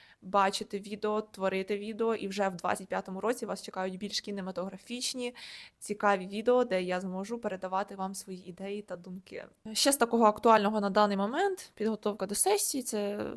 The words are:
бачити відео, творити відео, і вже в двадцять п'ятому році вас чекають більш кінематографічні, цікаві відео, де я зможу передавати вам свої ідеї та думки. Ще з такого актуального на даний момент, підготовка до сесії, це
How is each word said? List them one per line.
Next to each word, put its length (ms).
бачити 580
відео, 420
творити 560
відео, 380
і 120
вже 220
в 60
двадцять 320
п'ятому 340
році 240
вас 160
чекають 360
більш 240
кінематографічні, 1120
цікаві 480
відео, 360
де 200
я 160
зможу 400
передавати 560
вам 200
свої 340
ідеї 320
та 140
думки. 500
Ще 180
з 60
такого 280
актуального 560
на 80
даний 280
момент, 580
підготовка 500
до 100
сесії, 480
це 420